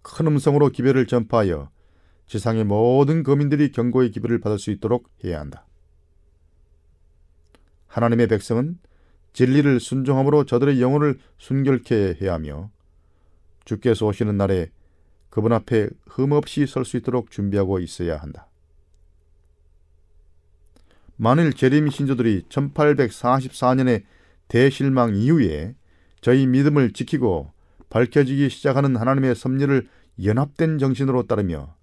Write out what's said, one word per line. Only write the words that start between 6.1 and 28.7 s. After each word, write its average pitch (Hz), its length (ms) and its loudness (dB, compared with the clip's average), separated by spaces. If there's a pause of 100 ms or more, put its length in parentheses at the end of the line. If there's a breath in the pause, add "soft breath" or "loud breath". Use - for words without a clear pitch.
하나님의 117 400 2
백성은 120 520 -2 (560)
진리를 131 460 4
순종함으로 135 640 0
저들의 131 360 2
영혼을 139 380 0 (180 soft breath)
순결케 123 840 -2
해야 95 120 -2
하며 80 380 -10 (920)
주께서 113 400 0
오시는 104 320 -2
날에 95 340 0 (580)
그분 113 220 0
앞에 110 380 0 (180)
흠없이 143 580 -2
설 127 200 -6
수 - 100 -10
있도록 120 360 -4
준비하고 98 480 -2
있어야 85 360 -6
한다. 73 320 -14 (2750 soft breath)
만일 139 340 2
재림 143 380 2
신조들이 123 580 -2
천팔백사십사 135 1300 0
년의 127 300 0 (420 soft breath)
대실망 131 680 2
이후에 107 600 0 (460)
저희 131 260 2
믿음을 139 460 2
지키고 101 580 -4 (380 soft breath)
밝혀지기 135 600 0
시작하는 139 460 0